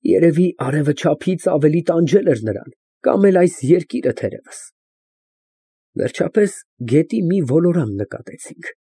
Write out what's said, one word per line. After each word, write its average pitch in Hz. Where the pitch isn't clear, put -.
«Երևի 165
արևը 143
չափից 160
ավելի 156
տանջել 165
էր 113
նրան, 110
կամ 196
էլ 185
այս 175
երկիրը 143
թերևս»։ -
Վերջապես 180
գետի 156
մի 185
ոլորան 156
նկատեցինք։ -